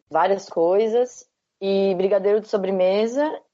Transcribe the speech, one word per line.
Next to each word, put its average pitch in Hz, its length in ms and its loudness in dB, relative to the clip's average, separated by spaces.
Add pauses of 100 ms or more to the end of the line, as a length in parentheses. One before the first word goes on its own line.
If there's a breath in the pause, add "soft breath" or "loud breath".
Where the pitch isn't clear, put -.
(100)
várias 185 380 0
coisas, 220 800 0 (360)
e 196 320 0
brigadeiro 196 460 0
de 208 80 -16
sobremesa 208 840 0 (240)